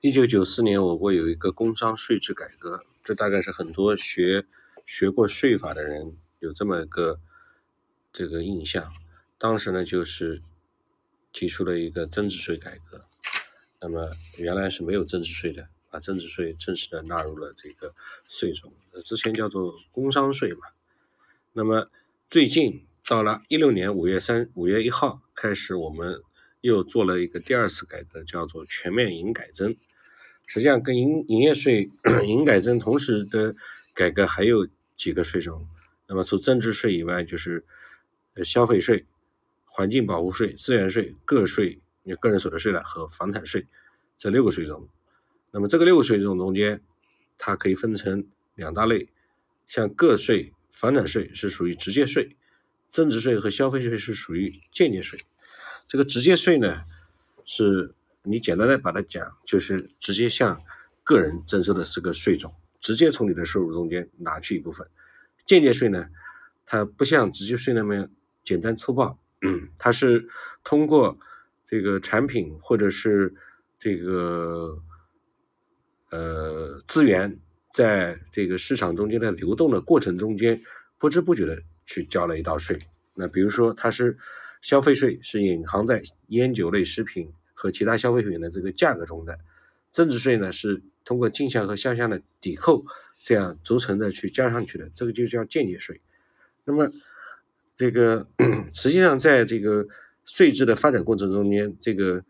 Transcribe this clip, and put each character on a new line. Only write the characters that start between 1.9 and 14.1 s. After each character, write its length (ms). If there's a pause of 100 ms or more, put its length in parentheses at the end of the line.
税 200
制 160
改 160 (120)
革， 240 (180)
这 100
大 160
概 140
是 80
很 220
多 240
学， 500 (400)
学 240
过 160
税 320
法 160
的 80
人 340 (220)
有 140
这 120
么 220
个， 320 (960)
这 160
个 160
印 200
象。 280 (440)
当 220
时 140
呢， 120
就 200
是 360 (920)
提 160
出 160
了 120
一 140
个 160
增 220
值 80
税 200
改 220 (100)
革。 160 (760)
那 80
么 240 (240)